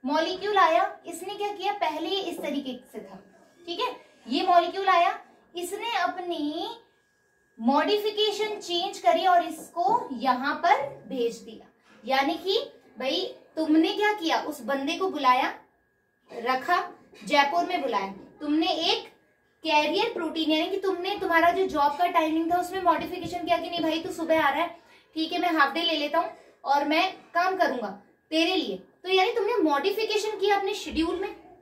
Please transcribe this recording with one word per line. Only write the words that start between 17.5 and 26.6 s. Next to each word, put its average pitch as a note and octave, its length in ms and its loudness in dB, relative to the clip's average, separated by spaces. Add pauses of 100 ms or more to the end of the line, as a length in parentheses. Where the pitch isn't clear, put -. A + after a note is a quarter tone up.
में F4 160 -2
बुलाया, G3+ 300 -2 (280)
तुमने D4+ 280 0
एक F4 440 -2 (520)
carrier D#4 500 2
protein D#4+ 380 -2
यानी D#4+ 180 2
कि F#4+ 100 -2
तुमने, F#4+ 400 -2
तुम्हारा E4+ 320 4
जो F#4+ 160 2
job C#4+ 300 2
का F4 120 2
timing D#4+ 420 2
था F4 80 2
उसमें F#4 240 -4
modification E4+ 640 0
किया E4+ 120 4
कि F4 120 -4
नहीं E4+ 120 -4
भाई D#4+ 180 0
तू F#4 120 -6
सुबह D#4+ 300 2
आ C#4+ 80 4
रहा C#4+ 120 0
है, E4+ 140 -4 (400)
ठीक D#4 180 -4
है F4 80 -2
मैं F4 100 2
हाफ D#4 220 2
डे E4 80 -2
ले E4 160 0
लेता D4 220 0
हूँ - 120 -4 (340)